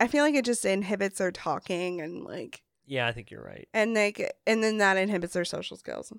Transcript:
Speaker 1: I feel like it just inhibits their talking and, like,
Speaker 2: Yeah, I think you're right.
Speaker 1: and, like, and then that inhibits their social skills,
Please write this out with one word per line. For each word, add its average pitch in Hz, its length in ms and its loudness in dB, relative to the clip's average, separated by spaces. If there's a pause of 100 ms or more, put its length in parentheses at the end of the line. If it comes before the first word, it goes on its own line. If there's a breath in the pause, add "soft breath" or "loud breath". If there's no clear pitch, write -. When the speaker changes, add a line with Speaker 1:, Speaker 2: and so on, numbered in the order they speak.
Speaker 1:
I 240 80 4
feel 294 160 4
like 302 100 4
it 262 100 4
just 240 200 0
inhibits 196 540 0
their 185 140 0
talking 180 680 -4
and, 170 240 -8
like, - 380 -12 (240)
Speaker 2:
Yeah, 127 200 0
I 117 60 0
think 113 180 -12
you're - 140 -16
right. 50 280 -16
Speaker 1:
and, 220 220 2
like, 208 400 2 (120)
and 220 180 4
then 220 140 2
that 196 180 6
inhibits 190 380 0
their 175 100 0
social - 320 -6
skills, - 420 -10